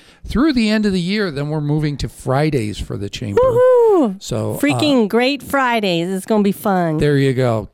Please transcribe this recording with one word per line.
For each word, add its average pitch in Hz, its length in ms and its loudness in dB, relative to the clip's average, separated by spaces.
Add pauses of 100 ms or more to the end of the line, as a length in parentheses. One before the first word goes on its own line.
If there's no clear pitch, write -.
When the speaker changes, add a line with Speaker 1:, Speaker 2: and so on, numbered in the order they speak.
(240)
Speaker 1:
through 294 300 0
the 226 160 2
end 214 160 0
of 202 80 2
the 185 80 0
year. 190 280 -2
Then 143 200 -6
we're 156 100 -4
moving 147 380 -2
to - 100 -6
Fridays 131 720 -2
for - 160 -8
the 101 140 -8
Chamber. 104 320 -2
Speaker 2:
Woohoo! 466 800 4
Speaker 1:
So, 107 320 -4
uh, - 60 -6
Speaker 2:
Freaking 285 500 2
great 247 340 0
Fridays. 208 640 0
It's 190 180 -6
gonna 214 160 2
be 196 100 2
fun. 175 460 0
Speaker 1:
There 147 180 2
you 135 160 2
go. 117 400 0